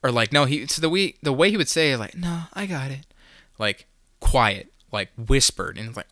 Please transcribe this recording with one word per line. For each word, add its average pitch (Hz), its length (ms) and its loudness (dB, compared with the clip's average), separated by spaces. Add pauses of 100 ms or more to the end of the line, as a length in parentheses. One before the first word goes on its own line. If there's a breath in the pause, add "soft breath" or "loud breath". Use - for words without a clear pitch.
Or, 135 80 2
like, 117 200 0
no, 147 140 4
he, 139 220 -2
so - 140 -2
the 160 80 2
way, 185 340 0
the 147 100 0
way 151 160 4
he 208 80 0
would 180 120 0
say 160 220 2
it, 131 60 0
like, 107 180 -8
Nah, 170 280 -6 (100)
I 196 120 -8
got 143 260 -6
it. 139 140 -12 (520 soft breath)
Like, 104 300 -4 (320)
quiet, 107 520 2 (200)
like, 101 260 -4
whispered. - 600 0
And 110 100 -10
it's 113 100 -12
like - 140 -12